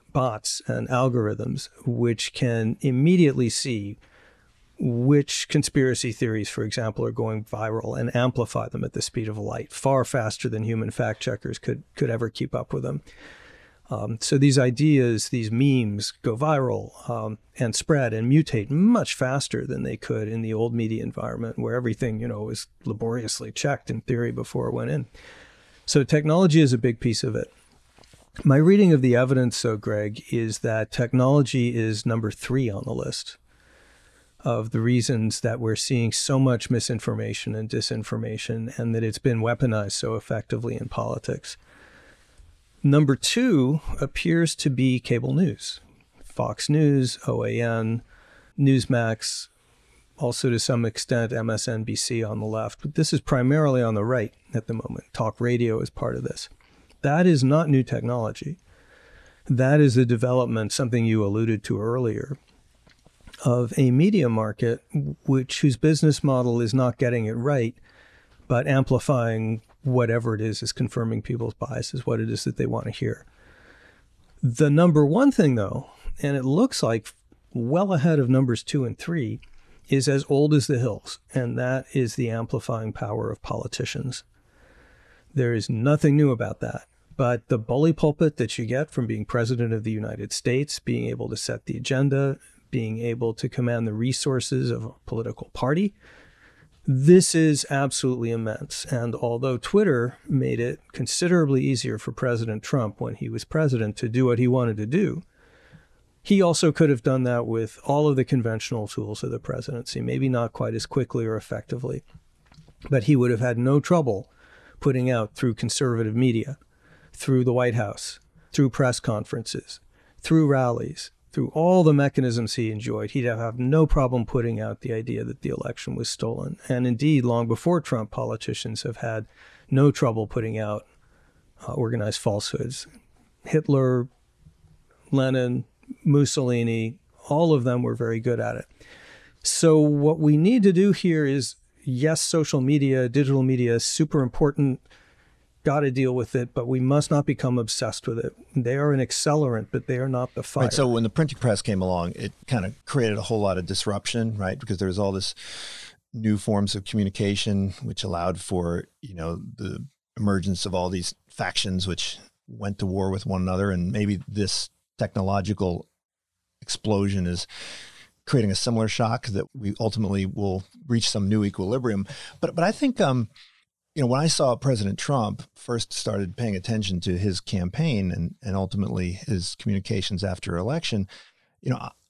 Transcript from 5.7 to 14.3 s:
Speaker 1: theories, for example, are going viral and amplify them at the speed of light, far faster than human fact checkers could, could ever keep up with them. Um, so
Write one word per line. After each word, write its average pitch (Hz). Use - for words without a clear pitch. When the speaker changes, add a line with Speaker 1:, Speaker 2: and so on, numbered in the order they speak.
Speaker 1:
theories, 110
for 117
example, 110
are 120
going 110
viral 110
and 120
amplify 123
them -
at -
the -
speed 110
of 107
light, 110
far 135
faster 113
than 110
human 110
fact 110
checkers 123
could, 120
could 131
ever 117
keep -
up 123
with 135
them. 139
Um, 110
so -